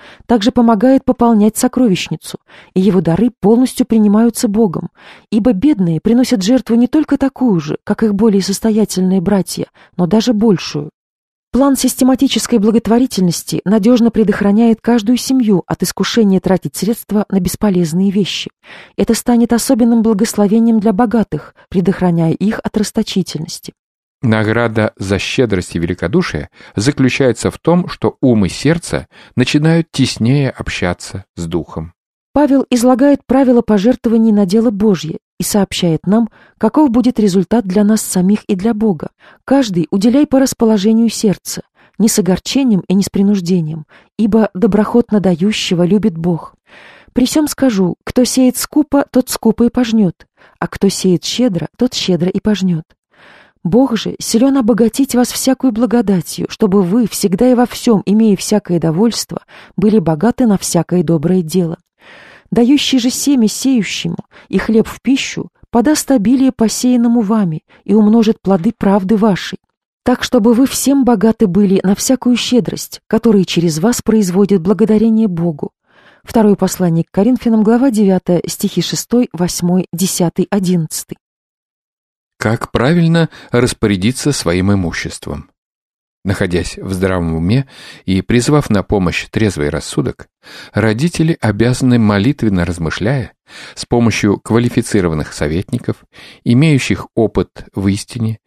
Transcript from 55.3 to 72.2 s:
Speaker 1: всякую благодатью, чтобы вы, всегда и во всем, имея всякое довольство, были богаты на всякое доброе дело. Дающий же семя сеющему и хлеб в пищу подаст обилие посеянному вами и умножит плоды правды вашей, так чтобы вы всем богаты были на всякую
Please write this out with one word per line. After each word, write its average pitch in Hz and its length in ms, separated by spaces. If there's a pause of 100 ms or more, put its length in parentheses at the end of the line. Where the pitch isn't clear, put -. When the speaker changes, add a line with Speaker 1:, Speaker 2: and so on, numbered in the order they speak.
Speaker 1:
всякую 262 400
благодатью, 208 800
чтобы 202 320
вы, 190 260
всегда 233 420
и 254 40
во 240 120
всем, - 400
имея 208 300
всякое 196 420
довольство, 165 640 (340)
были 208 220
богаты 165 480
на 202 120
всякое 175 440
доброе 170 400
дело. 160 360 (720)
Дающий 254 480
же 240 120
семя 254 360
сеющему 214 720 (320)
и - 80
хлеб - 320
в - 140
пищу - 480 (200)
подаст 285 400
обилие 254 400
посеянному 240 720
вами 196 420 (220)
и - 80
умножит 220 480
плоды 185 340
правды 196 440
вашей, 196 400 (440)
так 247 200
чтобы 240 320
вы 262 120
всем 269 380
богаты 226 420
были 190 360
на 190 120
всякую 247 420